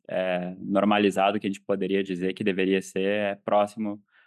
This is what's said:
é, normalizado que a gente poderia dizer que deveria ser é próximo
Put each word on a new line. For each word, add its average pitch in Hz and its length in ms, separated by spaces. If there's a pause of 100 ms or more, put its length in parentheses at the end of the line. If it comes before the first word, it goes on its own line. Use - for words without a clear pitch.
é, 90 480
normalizado 98 800
que - 60
a 101 60
gente 95 100
poderia 98 420
dizer 92 300
que 110 100
deveria 95 380
ser 95 240
é 101 300
próximo 104 680 (260)